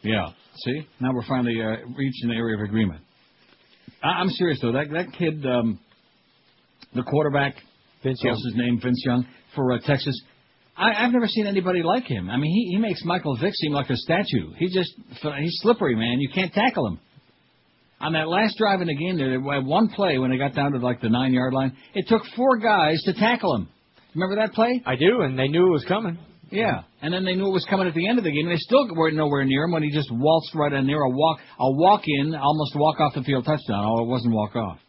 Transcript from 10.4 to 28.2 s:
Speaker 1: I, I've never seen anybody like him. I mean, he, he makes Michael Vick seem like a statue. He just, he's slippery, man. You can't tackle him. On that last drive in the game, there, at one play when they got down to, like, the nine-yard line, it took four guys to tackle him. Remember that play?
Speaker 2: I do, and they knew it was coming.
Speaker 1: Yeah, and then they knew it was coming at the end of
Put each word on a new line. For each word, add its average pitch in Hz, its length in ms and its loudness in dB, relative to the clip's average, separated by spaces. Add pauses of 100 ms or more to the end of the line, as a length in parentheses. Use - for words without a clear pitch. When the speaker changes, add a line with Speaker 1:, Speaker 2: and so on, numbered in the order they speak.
Speaker 1:
I, 214 260 2
I've 240 80 2
never 240 160 2
seen 214 200 0
anybody 185 360 0
like 220 220 2
him. 92 240 -4
I 117 80 -2
mean, 151 120 0
he, 185 220 2
he 185 60 0
makes 214 260 -2
Michael 165 360 -2
Vick 185 140 0
seem 151 200 -2
like 143 160 -2
a 123 80 0
statue. 160 600 -2
He 180 160 0
just, 185 180 0 (460)
he's 160 240 -4
slippery, 202 340 2
man. 120 260 0
You 135 120 -2
can't 185 200 -2
tackle 202 340 0
him. 87 120 -6 (1000)
On 156 140 -4
that 160 160 0
last 202 280 0
drive 196 240 2
in 175 60 -2
the 151 80 -2
game, 175 220 -4
there, 131 180 0 (180)
at 135 100 0
one 180 260 2
play 180 280 0
when 127 140 0
they 127 60 0
got 139 180 -2
down 143 160 0
to, 135 80 -2
like, 123 220 -2
the 117 80 -2
nine-yard 127 440 2
line, 131 220 0 (180)
it 202 140 -4
took 220 160 4 (140)
four 254 200 4
guys 180 460 2
to 190 100 0
tackle 214 440 2
him. 90 120 -6 (460)
Remember 190 220 -2
that 214 160 0
play? 233 320 2
Speaker 2:
I 131 100 0
do, 196 260 4
and 131 160 0
they 131 120 2
knew 175 180 4
it 185 40 6
was 151 140 2
coming. 180 320 -2 (320)
Speaker 1:
Yeah, 190 320 -2 (200)
and 156 120 -4
then 185 120 -2
they 185 100 -2
knew 196 120 0
it 190 40 0
was 185 180 0
coming 190 180 2
at 165 60 -2
the 165 140 0
end 240 100 2
of 220 60 0